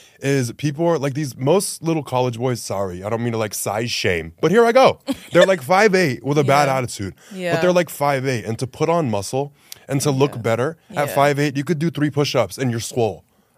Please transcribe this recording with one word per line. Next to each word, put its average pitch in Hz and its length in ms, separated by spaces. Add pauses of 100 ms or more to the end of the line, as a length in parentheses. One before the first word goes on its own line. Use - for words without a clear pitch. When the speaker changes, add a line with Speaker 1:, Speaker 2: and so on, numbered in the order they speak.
(180)
Speaker 1:
is 135 360
people 147 340
are, 165 100
like, 135 160
these, 131 220
most 156 480
little 160 180
college 127 340
boys, 123 240
sorry, 95 440
I 101 40
don't 113 140
mean 120 80
to, 113 80
like, 107 160
size 110 380
shame, 82 480
but 160 100
here 233 160
I 233 60
go. 262 260 (320)
They're, 175 160
like, 190 160
Speaker 2:
<laughs> 143 140
Speaker 1:
five 208 180
eight 170 300
with 143 120
a 151 60
bad 139 240
Speaker 2:
Yeah. 135 120
Speaker 1:
attitude. 107 360 (180)
Speaker 2:
Yeah. 180 220
Speaker 1:
But 165 80
they're, 180 100
like, 180 180
five 139 360
eight. 120 180
And 110 140
to 131 80
put - 220
on 165 200
muscle 127 440 (360)
and 139 120
to 147 100
look 135 240
Speaker 2:
Yeah. 127 80
Speaker 1:
better 120 340 (140)
at 147 200
Speaker 2:
Yeah. - 40
Speaker 1:
five 143 240
eight, 143 180
you 143 60
could 156 160
do 165 120
three 147 200
push-ups 139 480
and 131 140
you're 113 80
swole. 107 420 (360)